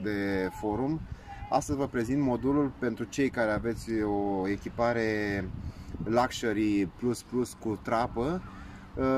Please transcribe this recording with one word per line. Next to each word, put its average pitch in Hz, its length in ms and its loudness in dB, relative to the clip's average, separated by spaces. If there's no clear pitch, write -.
de 98 460 0
forum, 127 400 0
astăzi 143 280 0
vă 139 80 0
prezint 127 340 0
modulul 135 580 2
pentru 120 260 -2
cei 131 260 0
care 113 200 2
aveți 110 400 -2
o 101 460 0
echipare 104 1000 0
Luxury 107 840 2
Plus 117 360 -2
Plus 120 380 -2
cu 107 220 -2
trapă, 120 600 0
uh, 127 100 0